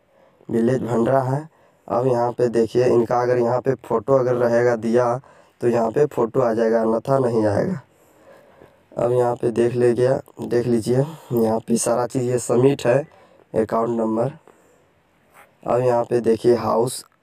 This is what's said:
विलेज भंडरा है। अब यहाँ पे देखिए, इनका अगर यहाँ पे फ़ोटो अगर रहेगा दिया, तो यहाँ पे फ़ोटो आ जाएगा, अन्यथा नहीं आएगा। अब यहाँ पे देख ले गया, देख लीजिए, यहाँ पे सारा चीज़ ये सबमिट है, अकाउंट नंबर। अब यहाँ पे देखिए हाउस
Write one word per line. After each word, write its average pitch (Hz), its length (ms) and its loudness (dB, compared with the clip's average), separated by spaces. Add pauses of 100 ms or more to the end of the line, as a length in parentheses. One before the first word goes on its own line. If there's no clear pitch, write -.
(500)
विलेज 117 340 0
भंडरा 120 400 0
है। 139 240 -4 (400)
अब 120 200 -2
यहाँ 120 240 0
पे 123 180 0
देखिए, 117 380 0
इनका 120 340 2
अगर 123 160 0
यहाँ 120 240 0
पे 135 180 -2
फ़ोटो 127 360 -2
अगर 123 200 2
रहेगा 120 420 2
दिया, 120 420 0 (420)
तो 123 60 0
यहाँ 117 240 0
पे 143 160 2
फ़ोटो 131 340 -2
आ 117 120 2
जाएगा, 113 280 2
अन्यथा 113 380 0
नहीं 117 280 0
आएगा। 104 340 -2 (1120)
अब 120 160 -2
यहाँ 123 240 0
पे 123 160 -2
देख 120 240 0
ले 123 180 2
गया, 127 260 2 (220)
देख 120 260 -2
लीजिए, 120 380 0 (280)
यहाँ 110 260 0
पे 226 200 -2
सारा 240 280 0
चीज़ 135 160 -4
ये 123 160 0
सबमिट 131 480 2
है, 123 100 4 (560)
अकाउंट 113 460 -2
नंबर। 113 320 -2 (1300)
अब 120 160 0
यहाँ 120 220 0
पे 120 180 -2
देखिए 113 360 2
हाउस 113 460 -2 (200)